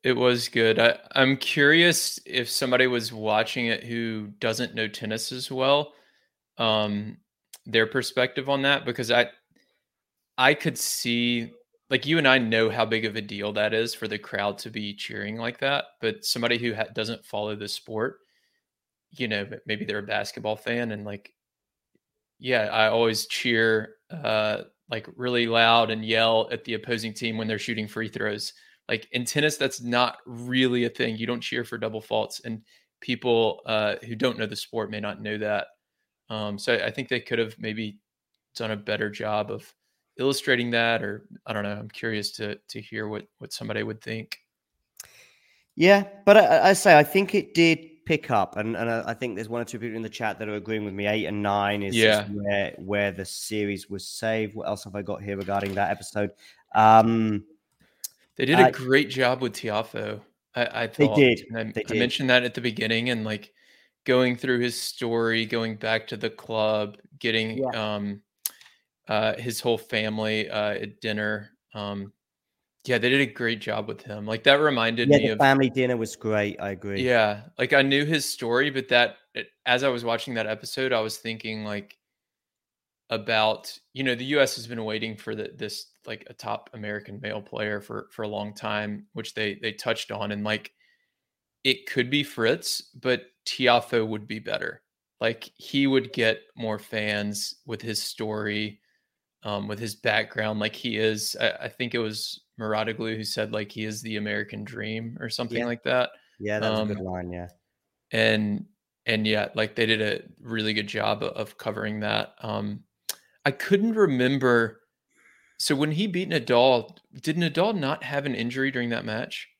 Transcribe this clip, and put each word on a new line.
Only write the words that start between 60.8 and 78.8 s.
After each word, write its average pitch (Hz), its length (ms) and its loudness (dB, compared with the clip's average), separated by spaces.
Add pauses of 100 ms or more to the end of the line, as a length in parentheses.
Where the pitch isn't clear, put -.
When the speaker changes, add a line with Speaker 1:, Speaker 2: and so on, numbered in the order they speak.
Speaker 1:
I - 20 -2
Speaker 2:
They 143 200 2
Speaker 1:
thought. 107 100 2
Speaker 2:
did. 127 340 6
Speaker 1:
And 113 80 -6
I, 110 60 -4
Speaker 2:
They 110 180 -6
Speaker 1:
I - 60 -8
Speaker 2:
did. 110 100 -2
Speaker 1:
mentioned 127 320 0
that 123 140 6
at 120 100 -4
the 120 80 -6
beginning, 113 480 -2
and, 113 140 -2
like, 107 280 -8 (520)
going 127 320 4
through 123 240 0
his 120 200 -2
story, 113 640 0
going 113 320 -2
back 110 320 -2
to 117 80 -8
the 110 140 -4
club, 107 640 -2 (220)
getting, 113 400 -2
Speaker 2:
Yeah. 117 360 -2
Speaker 1:
um, 101 280 -6 (840)
uh, 107 300 0
his 113 240 -6
whole 120 160 2
family, 110 720 -2
uh, 107 220 -2
at 104 320 -8
dinner. 107 480 -4 (240)
Um, 101 400 -8 (720)
yeah, 127 100 2
they 117 140 2
did 135 100 4
a 139 60 4
great 117 340 -4
job 107 260 -4
with 107 140 -10
him. 107 260 -10
Like, 113 180 -6
that 139 160 8
reminded 120 500 2
Speaker 2:
Yeah, 143 80 10
Speaker 1:
me 135 80 4
Speaker 2:
the 117 60 2
Speaker 1:
of 107 60 -2
Speaker 2:
family 135 300 6
dinner 127 300 0
was 110 180 -4
great. 104 420 0
I 98 120 -6
agree. 98 320 -6
Speaker 1:
Yeah, 110 400 2 (160)
like, 127 160 2
I 139 80 6
knew 139 240 2
his 151 200 0
story, 127 440 0
but 131 180 -6